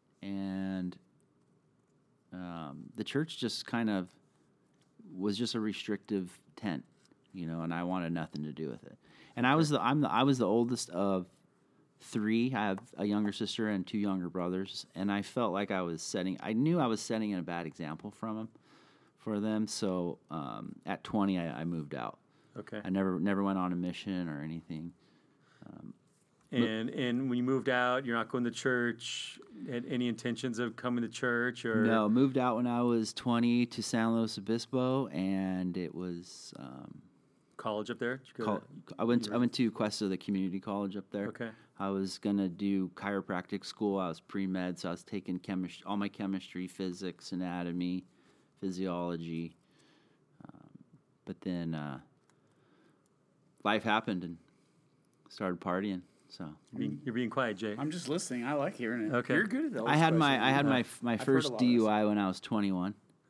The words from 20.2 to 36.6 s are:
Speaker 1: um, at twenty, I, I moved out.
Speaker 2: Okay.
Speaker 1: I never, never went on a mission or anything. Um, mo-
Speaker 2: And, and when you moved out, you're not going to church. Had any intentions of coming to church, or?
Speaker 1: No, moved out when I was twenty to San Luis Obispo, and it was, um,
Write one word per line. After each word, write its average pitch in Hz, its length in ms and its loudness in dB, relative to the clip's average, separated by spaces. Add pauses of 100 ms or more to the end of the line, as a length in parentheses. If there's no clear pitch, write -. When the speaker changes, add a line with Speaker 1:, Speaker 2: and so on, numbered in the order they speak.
Speaker 1:
um, 65 460 -8 (100)
at - 180 -4
twenty, 98 340 2
I, 78 220 -4
I 80 40 -4
moved 80 300 -4
out. 58 240 -6 (380)
Speaker 2:
Okay. 104 280 -10
Speaker 1:
I 98 60 -4
never, 95 300 2
never 98 220 2
went 98 160 2
on 90 140 0
a 90 40 -2
mission 90 520 -4
or 73 140 -8
anything. 80 500 -8 (760)
Um, - 280 -16 (580)
mo- 120 140 4
Speaker 2:
And, 110 240 -2
and 127 380 0
when 120 100 0
you 123 40 0
moved 131 260 2
out, 123 360 2
you're 117 120 0
not 113 120 0
going 123 160 0
to 120 80 0
church. - 880 -2 (280)
Had 123 200 -4
any 123 200 0
intentions 117 520 -2
of 117 160 -2
coming 120 260 0
to 113 60 -2
church, 120 560 0
or? 110 200 2
Speaker 1:
No, 113 240 6
moved 127 300 6
out 123 180 4
when 123 120 0
I 120 140 2
was 117 300 4
twenty 120 540 4
to 120 160 -4
San 113 320 2
Luis 113 240 0
Obispo, 127 680 0
and 92 680 0
it 87 180 -4
was, 87 640 -8
um, 65 420 -14 (560)